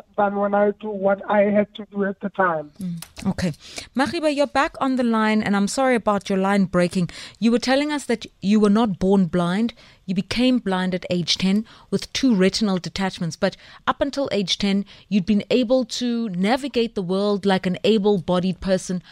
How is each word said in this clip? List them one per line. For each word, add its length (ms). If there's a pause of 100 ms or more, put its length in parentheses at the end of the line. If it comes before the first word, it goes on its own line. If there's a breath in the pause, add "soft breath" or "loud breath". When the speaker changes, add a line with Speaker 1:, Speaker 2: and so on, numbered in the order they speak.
(180)
Speaker 1:
than 180
when 180
I 160 (100)
do 100
what 380
I 220
had 240
to 180
do 140
at 140
the 100
time. 500
Speaker 2:
Mm. 240 (240)
Okay. 260 (420 loud breath)
Makhiba, 360
you're 140
back 340
on 180
the 60
line, 380
and 140
I'm 120
sorry 280
about 340
your 80
line 280
breaking. 440 (300 loud breath)
You 120
were 80
telling 320
us 140
that 220 (140)
you 180
were 100
not 300
born 260
blind. 480 (320 loud breath)
You 80
became 460
blind 340
at 160
age 280
ten 280 (240 loud breath)
with 240
two 220
retinal 420
detachments, 580
but 220 (300 loud breath)
up 120
until 320
age 280
ten, 260 (240 loud breath)
you'd 160
been 240
able 360
to 440
navigate 640
the 80
world 420
like 220
an 180
able-bodied 800
person 400 (100)